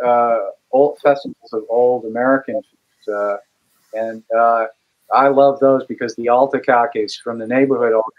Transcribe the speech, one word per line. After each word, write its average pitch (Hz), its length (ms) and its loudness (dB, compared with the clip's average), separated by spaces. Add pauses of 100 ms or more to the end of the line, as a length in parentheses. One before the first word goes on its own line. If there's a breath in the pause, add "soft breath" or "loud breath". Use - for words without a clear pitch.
uh, 120 340 2 (320)
old 143 300 2
festivals 139 520 -2
of 110 160 -6
old 123 360 0
American 127 560 -2 (440)
films, - 40 -14 (100)
uh, 101 180 -2 (600)
and, 113 240 -8 (140)
uh, 117 300 2 (480)
I 131 140 4
love 139 320 2
those 135 240 2
because 120 320 -8
the 117 140 -2
Alta 135 280 2
Cacas 120 580 0
from 117 220 -10
the 113 80 -10
neighborhood 123 460 0
all 110 140 0 (120)